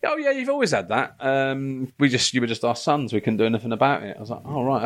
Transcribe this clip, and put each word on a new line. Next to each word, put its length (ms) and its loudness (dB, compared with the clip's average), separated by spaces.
"Oh, 140 0
yeah, 140 0
you've 180 -2
always 220 2
had 180 -2
that. 300 -2
Um, 800 -2
we 100 6
just, 240 0
you 80 2
were 60 0
just 180 -2
our 100 2
sons. 380 0
We 80 2
couldn't 160 0
do 80 4
anything 260 0
about 320 2
it." 140 -10
I 20 -18
was 100 -12
like, 160 -10
"Oh, 180 -4
right, 220 0